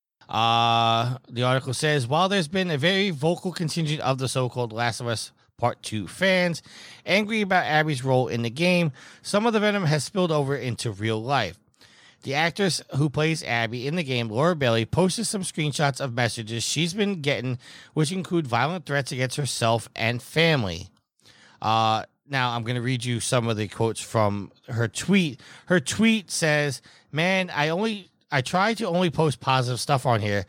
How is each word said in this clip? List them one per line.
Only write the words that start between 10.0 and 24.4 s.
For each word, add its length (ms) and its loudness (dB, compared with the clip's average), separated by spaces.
spilled 280 0
over 260 0
into 340 -4
real 320 -2
life. 340 -2
The 120 -4
actress 460 0
who 140 2
plays 340 -2
Abby 420 -2
in 120 -2
the 60 -2
game, 260 -2
Laura 260 2
Bailey, 300 2
posted 420 0
some 140 -4
screenshots 580 -2
of 140 -4
messages 500 -2
she's 300 -2
been 280 -2
getting, 380 -2
which 200 0
include 340 -2
violent 380 0
threats 260 -2
against 240 -2
herself 580 0
and 300 -2
family." 640 0
Uh, 440 2
now, 260 -2
I'm 120 -4
gonna 180 -4
read 220 -2
you 160 -2
some 300 0
of 80 0
the 100 -2
quotes 320 -2
from 540 0